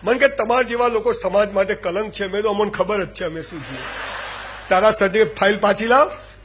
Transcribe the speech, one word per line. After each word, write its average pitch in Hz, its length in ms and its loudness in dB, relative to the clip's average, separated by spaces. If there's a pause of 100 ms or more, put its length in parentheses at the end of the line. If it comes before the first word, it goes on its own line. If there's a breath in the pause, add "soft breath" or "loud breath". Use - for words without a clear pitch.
મને 233 160 0
કે, 277 80 6
"તમારા 233 340 2
જેવા 240 260 0
લોકો 233 260 0
સમાજ 196 380 0
માટે 196 240 0
કલંક 196 360 -4
છે." 202 160 -6
મેં 196 140 -4
તો, 214 80 0
"અમને 202 220 0
ખબર 190 340 0
જ - 80 -16
છે - 100 -10
અમે 160 180 -6
શું 151 220 -12
છીએ. 127 160 -12 (920)
તારા 196 220 6
સર્ટિફિકેટ 214 460 2
ફાઇલ 202 220 2
પાછી 208 280 2
લાવ." 269 300 4 (280 loud breath)